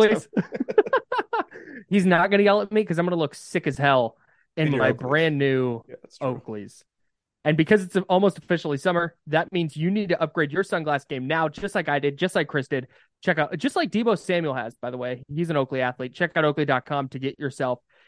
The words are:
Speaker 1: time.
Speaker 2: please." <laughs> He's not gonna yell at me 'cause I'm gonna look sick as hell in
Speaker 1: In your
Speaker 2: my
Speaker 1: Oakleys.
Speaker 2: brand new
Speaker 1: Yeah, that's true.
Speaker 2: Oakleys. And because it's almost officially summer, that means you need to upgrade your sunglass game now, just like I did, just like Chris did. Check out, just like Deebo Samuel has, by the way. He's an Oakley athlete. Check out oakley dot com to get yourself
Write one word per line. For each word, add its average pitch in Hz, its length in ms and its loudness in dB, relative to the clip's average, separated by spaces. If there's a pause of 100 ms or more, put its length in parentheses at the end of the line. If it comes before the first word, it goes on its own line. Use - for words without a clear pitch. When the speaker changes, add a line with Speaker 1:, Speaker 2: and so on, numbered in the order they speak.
Speaker 1:
time. 214 140 2
Speaker 2:
please." - 80 -14 (800)
<laughs> - 800 -6
He's 190 160 4
not 185 260 4
gonna 202 120 6
yell 202 180 6
at 202 100 -6
me 214 140 2
'cause 165 140 -2
I'm 175 80 0
gonna 180 100 0
look 156 180 -2
sick - 320 -6
as 135 120 -2
hell 135 400 2 (360)
in 156 120 0
Speaker 1:
In 139 80 2
your 131 80 2
Speaker 2:
my 131 100 4
Speaker 1:
Oakleys. 123 60 -6
Speaker 2:
brand 147 400 0
new 127 500 0
Speaker 1:
Yeah, 123 140 -16
that's - 160 -20
true. 127 160 -4 (120)
Speaker 2:
Oakleys. 107 360 -14 (600)
And 151 140 2
because 185 280 4
it's 180 120 -8 (140)
almost 190 280 4
officially 160 380 -2
summer, 170 380 -2 (140)
that 156 240 0
means 170 240 -2
you 160 140 -2
need 202 200 -2
to - 100 0
upgrade 151 300 -2
your 185 140 -2
sunglass 151 440 -4
game 131 200 -6
now, 160 200 0
just 196 280 -8
like 165 120 -2
I 143 120 0
did, 143 180 -2
just 185 160 -2
like 160 140 0
Chris 135 200 -2
did. 127 200 -4 (340)
Check 165 160 0
out, 156 180 -2
just 254 200 -4
like 311 140 0
Deebo 220 280 0
Samuel 170 360 -2
has, 117 220 -8
by 123 140 -8
the 127 80 -8
way. 123 240 -8 (100)
He's 165 160 -2
an 160 80 -2
Oakley 135 240 0
athlete. 127 320 -4
Check 170 220 -2
out 160 100 2
oakley 147 220 2
dot 131 180 0
com 139 260 -4
to 135 80 -12
get 135 200 -6
yourself 131 400 -4 (300)